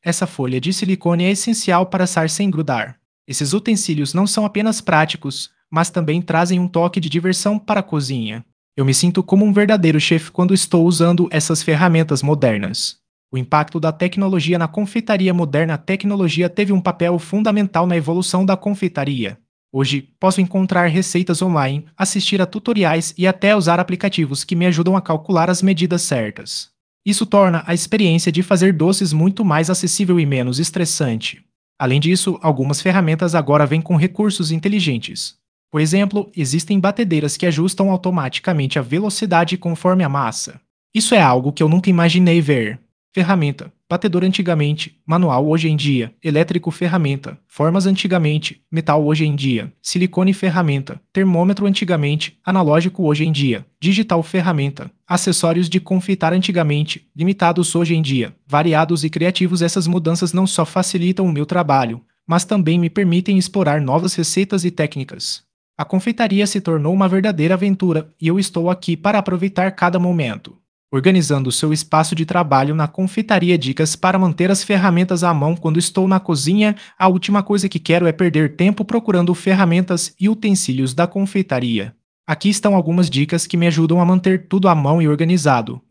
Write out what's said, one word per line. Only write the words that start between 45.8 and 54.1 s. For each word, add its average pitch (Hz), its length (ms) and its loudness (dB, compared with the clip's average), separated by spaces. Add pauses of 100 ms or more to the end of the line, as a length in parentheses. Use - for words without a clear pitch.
elétrico 165 500 -2
ferramenta, 156 760 -2
formas 170 380 0
antigamente, 170 840 0
metal 156 360 0
hoje 156 200 2
em 151 80 0
dia, 127 380 -2 (100)
silicone 185 520 0
ferramenta, 160 680 -2 (120)
termômetro 190 520 2
antigamente, 160 800 -2
analógico 180 640 2
hoje 151 200 2
em 160 60 2
dia, 135 340 0 (140)
digital 190 420 0